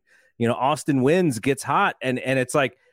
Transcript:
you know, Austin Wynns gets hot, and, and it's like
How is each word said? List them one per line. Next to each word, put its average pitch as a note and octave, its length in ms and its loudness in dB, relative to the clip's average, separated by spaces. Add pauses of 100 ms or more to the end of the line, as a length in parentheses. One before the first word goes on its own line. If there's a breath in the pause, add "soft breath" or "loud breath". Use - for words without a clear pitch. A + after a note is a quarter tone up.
(380 soft breath)
you A#2 80 0
know, A#2 80 0
Austin C3+ 480 0
Wynns D3 400 2
gets C#3 220 -2
hot, E3+ 360 0
and, B2+ 200 -2
and C3 180 -2
it's B2+ 160 -2
like C#3+ 220 0 (160)